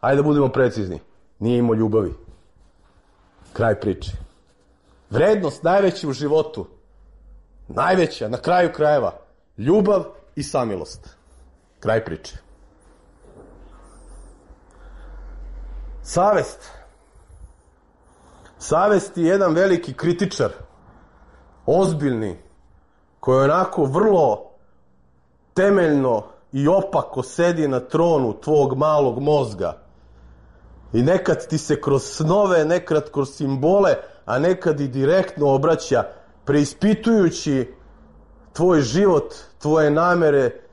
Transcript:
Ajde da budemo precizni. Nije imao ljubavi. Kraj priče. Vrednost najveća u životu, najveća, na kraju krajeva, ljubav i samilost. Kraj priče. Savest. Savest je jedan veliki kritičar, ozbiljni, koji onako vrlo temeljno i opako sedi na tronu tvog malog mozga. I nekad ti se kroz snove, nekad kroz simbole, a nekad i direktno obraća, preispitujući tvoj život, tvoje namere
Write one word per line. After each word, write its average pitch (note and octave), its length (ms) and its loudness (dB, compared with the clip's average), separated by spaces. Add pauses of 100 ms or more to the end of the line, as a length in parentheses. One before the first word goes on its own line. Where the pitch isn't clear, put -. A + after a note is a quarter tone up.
Ajde C3+ 160 2
da C#3+ 60 2
budemo D3 260 2
precizni. A2+ 520 0 (380)
Nije A#2+ 200 0
imao A#2 160 2
ljubavi. G#2+ 400 0 (1400)
Kraj A2 280 -2
priče. - 320 -6 (1000)
Vrednost E3+ 520 0
najveća F3+ 460 0
u C#3 40 -4
životu, D3 540 -2 (1000)
najveća, D#3+ 600 0
na A#2+ 100 -6
kraju F3+ 340 0
krajeva, D3 400 0 (460)
ljubav F#3+ 460 2 (320)
i C#3+ 60 -8
samilost. A2 760 -6 (640)
Kraj A2 240 -2
priče. - 320 -14 (3750)
Savest. F#3+ 640 -2 (1900)
Savest F#3 580 0
je E3+ 100 0
jedan F#3 280 2
veliki F3 380 0
kritičar, E3+ 580 -2 (1160)
ozbiljni, C#3 680 0 (840)
koji C3 240 2
onako E3+ 400 0
vrlo D3+ 680 2 (1040)
temeljno D3+ 680 2 (280)
i C#3 160 0
opako E3 540 0
sedi E3+ 460 0
na B2+ 120 -2
tronu D3+ 600 0
tvog C#3 380 0
malog C#3 440 0
mozga. G#2+ 600 -2 (1080)
I A#2 100 0
nekad F3 440 0
ti D#3+ 120 -6
se D3 220 -2
kroz C#3 220 0
snove, F3+ 600 2
nekad D#3+ 460 -2
kroz C3+ 200 -4
simbole, D#3 640 2 (300)
a B2 140 -2
nekad E3+ 420 0
i C#3 80 -4
direktno D3 580 0
obraća, C#3 580 2 (400)
preispitujući E3+ 1300 0 (800)
tvoj E3+ 280 4
život, D#3+ 540 2 (240)
tvoje D3+ 320 2
namere D3+ 600 2 (220)